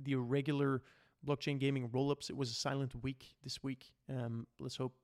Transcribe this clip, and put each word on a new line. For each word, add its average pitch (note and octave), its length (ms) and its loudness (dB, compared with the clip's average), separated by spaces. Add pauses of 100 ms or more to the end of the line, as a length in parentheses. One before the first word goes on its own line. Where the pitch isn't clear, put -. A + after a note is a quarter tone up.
the C3+ 120 2
regular C#3 680 2 (420)
blockchain C#3+ 340 0
gaming C3+ 320 2
roll-ups. C#3 380 2
It - 80 -4
was B2+ 140 0
a - 20 -4
silent C3+ 480 -2
week C3+ 420 -6
this - 200 -8
week. C3+ 280 -6 (160)
Um, A#2 380 -4 (140)
let's C3 160 -6
hope B2+ 180 -2 (100)